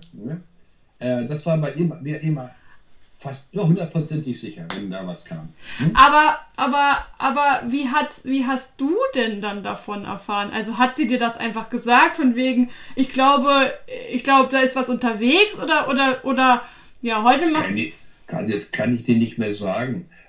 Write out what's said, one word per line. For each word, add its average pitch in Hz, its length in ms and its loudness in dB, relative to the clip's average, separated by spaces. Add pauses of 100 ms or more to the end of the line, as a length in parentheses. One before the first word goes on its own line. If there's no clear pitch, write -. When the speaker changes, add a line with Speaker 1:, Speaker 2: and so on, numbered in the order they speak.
(280)
Speaker 1:
Ja. 160 100 -8 (840)
Äh, 117 40 -6
das 147 200 -6
war 165 120 2
bei 147 160 -2
ihm, 160 280 0
mir 147 200 -8
immer 151 300 -4 (680)
fast, - 360 -14
ja, - 100 -4
hundertprozentig 156 760 -2
sicher, 87 260 -14 (100)
wenn 98 140 -10
da 95 160 -10
was 87 180 -12
kam. 80 260 -14 (280)
Hm? 165 180 2
Speaker 2:
Aber, 294 440 8 (160)
aber, 277 500 0 (140)
aber 285 480 0
wie 269 220 -2
hat's, 285 360 -2
wie 262 200 0
hast 254 360 -6
du 277 100 0 (220)
denn 220 280 -2
dann 202 200 -8
davon 202 440 -10
erfahren? 202 460 -6
Also 220 280 -4
hat 247 160 2
sie 311 100 0
dir 233 140 0
das 233 180 -2
einfach 220 320 -6
gesagt, 247 480 4
von 262 180 4
wegen, 247 340 2 (260)
"Ich 269 160 0
glaube, 269 600 4 (400)
ich 247 120 -4
glaube, 269 280 6
da 269 80 2
ist 254 160 2
was 254 140 -2
unterwegs", 247 720 2
oder, 302 280 0
oder, 262 360 0
oder, 254 380 2 (380)
ja, 226 220 -2
heute 269 180 4
Speaker 1:
Das 339 100 2
Speaker 2:
macht 311 140 0
Speaker 1:
kann - 120 -4
ich, - 160 -6 (320)
kann, 98 240 -6
das 101 220 -4
kann 117 220 -2
ich 117 100 -4
dir 117 140 4
nicht 113 200 0
mehr 104 160 -2
sagen. 101 540 -4 (220)